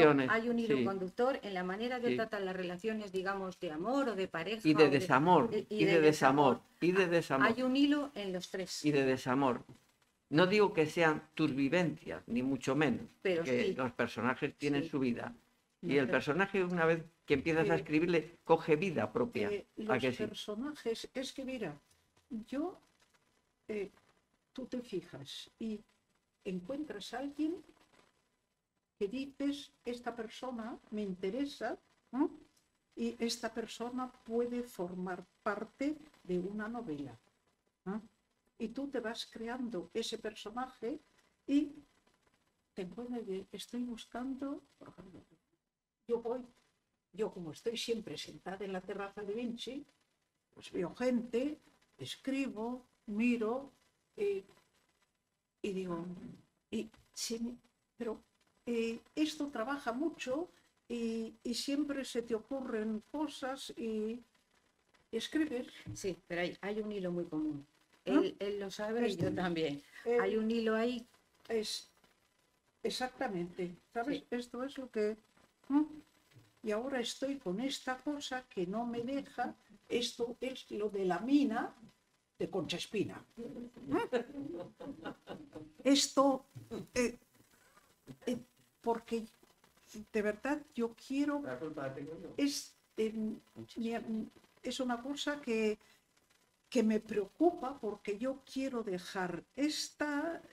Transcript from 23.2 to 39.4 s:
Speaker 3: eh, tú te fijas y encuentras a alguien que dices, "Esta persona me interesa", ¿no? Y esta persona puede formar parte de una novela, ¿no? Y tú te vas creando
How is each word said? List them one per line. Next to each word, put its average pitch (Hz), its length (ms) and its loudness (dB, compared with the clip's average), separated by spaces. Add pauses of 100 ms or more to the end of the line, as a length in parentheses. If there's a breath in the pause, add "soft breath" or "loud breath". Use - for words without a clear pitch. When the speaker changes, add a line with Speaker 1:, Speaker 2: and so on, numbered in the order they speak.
Speaker 3:
eh, 202 220 -4 (600)
tú 254 140 -8
te 247 140 -6
fijas - 800 -8
y 220 220 -4 (640)
encuentras 202 720 -6
a 240 40 -6
alguien 302 440 -2 (1400)
que 202 100 0
dices, 277 640 -4 (120)
"Esta 240 300 -6
persona 233 640 -8 (120)
me 214 120 -4
interesa", 214 760 -4 (340)
¿no? 294 180 2 (680)
Y 233 220 -2
esta 226 340 -2
persona 247 580 -6 (140)
puede 240 380 0
formar 180 640 -6 (180)
parte 220 540 -2 (260)
de 180 160 -2
una 208 300 -4
novela, 147 500 -8 (640)
¿no? 202 160 -4 (580)
Y 226 100 -2
tú 269 200 -6
te 262 120 -4
vas 226 260 -6
creando 226 680 -6